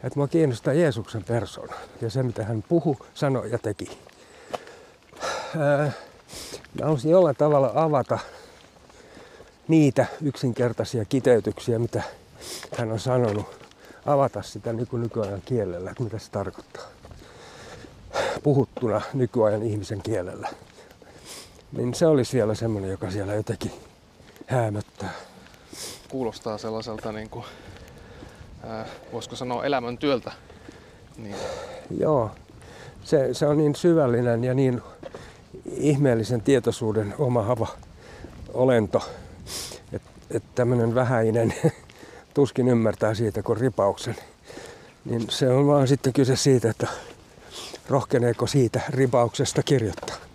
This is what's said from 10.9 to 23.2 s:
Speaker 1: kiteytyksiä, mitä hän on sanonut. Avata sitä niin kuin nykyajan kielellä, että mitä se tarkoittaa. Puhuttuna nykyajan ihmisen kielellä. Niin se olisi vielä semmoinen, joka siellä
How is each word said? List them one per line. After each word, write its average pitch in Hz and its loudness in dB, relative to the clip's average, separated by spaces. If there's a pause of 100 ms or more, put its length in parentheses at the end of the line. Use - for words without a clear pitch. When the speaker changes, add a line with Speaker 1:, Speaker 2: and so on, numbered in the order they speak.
Speaker 1:
kiteytyksiä, 117 2
mitä 117 -2 (760)
hän 113 -4
on 110 -4
sanonut. 117 0 (440)
Avata 139 2
sitä 113 -8
niin 113 -4
kuin 120 -4
nykyajan 101 -4
kielellä, 95 -4
että - -8
mitä 110 -6
se - -14
tarkoittaa. - -8 (1600)
Puhuttuna 123 2 (140)
nykyajan 110 0
ihmisen 104 -6
kielellä. 101 -6 (1200)
Niin 120 -4
se 175 4
olisi 139 4
vielä 110 2
semmoinen, 101 -2
joka 95 -6
siellä 101 -4